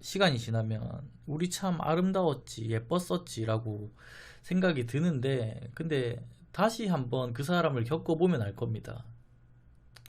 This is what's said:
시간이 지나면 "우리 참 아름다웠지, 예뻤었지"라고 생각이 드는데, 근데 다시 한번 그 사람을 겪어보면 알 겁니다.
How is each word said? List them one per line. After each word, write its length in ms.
시간이 380
지나면 680
"우리 240
참 300
아름다웠지, 880
예뻤었지"라고 1200
생각이 460
드는데, 880
근데 500
다시 360
한번 460
그 100
사람을 400
겪어보면 580
알 140
겁니다. 500